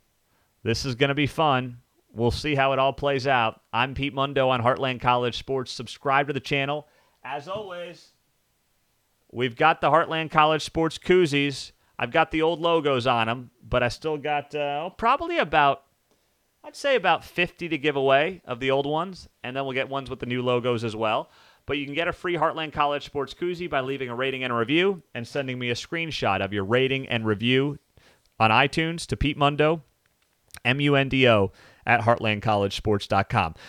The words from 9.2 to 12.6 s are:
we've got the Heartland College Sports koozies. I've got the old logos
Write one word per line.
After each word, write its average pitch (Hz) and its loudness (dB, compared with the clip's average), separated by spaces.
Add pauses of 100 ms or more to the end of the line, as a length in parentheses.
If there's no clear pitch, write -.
we've 120 -4
got 156 2
the 151 2
Heartland 160 0
College 156 2
Sports 165 -2
koozies. 143 0 (260)
I've 120 -4
got 160 2
the 160 -2
old 160 0
logos 147 2